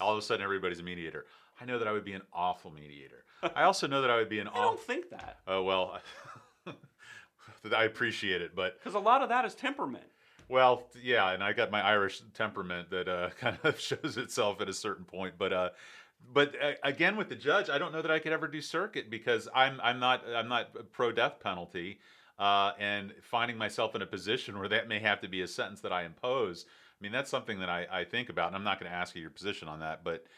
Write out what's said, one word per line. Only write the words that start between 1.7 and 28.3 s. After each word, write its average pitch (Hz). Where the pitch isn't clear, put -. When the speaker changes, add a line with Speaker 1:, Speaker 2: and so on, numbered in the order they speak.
Speaker 1:
that 113
I 107
would 104
be 98
an 95
awful 90
mediator. 73
Speaker 2:
<laughs> 170
Speaker 1:
I 143
also 180
know 139
that 127
I 117
would 110
be 107
an 101
Speaker 2:
I -
don't 240
Speaker 1:
aw- -
Speaker 2:
think -
that. -
Speaker 1:
Oh, 95
well, 92
<laughs> 170
I 110
appreciate 107
it, 85
but 92
Speaker 2:
'Cause 185
a 208
lot 233
of 214
that 247
is 202
temperament. 262
Speaker 1:
Well, 127
th-, 123
yeah, 110
and 92
I 101
got 104
my 104
Irish 101
temperament 90
that, 90
uh, 90
<laughs> -
kind 117
of 151
shows 131
itself 104
at 98
a 95
certain 92
point. 90
But, 95
uh, 90
but, 143
uh, 143
again, 165
with 202
the 127
judge, 156
I 143
don't 165
know 160
that 156
I 156
could 156
ever 160
do 147
circuit 165
because 113
I'm, 131
I'm 123
not, 123
I'm 117
not 117
pro 120
death 117
penalty, 90
uh, 101
and 101
finding 117
myself 110
in 104
a 92
position 101
where 95
that 107
may 107
have 104
to 101
be 92
a 90
sentence 101
that 95
I 90
impose. 98
I -
mean, 101
that's 135
something 117
that 92
I, 87
I 90
think 117
about, 85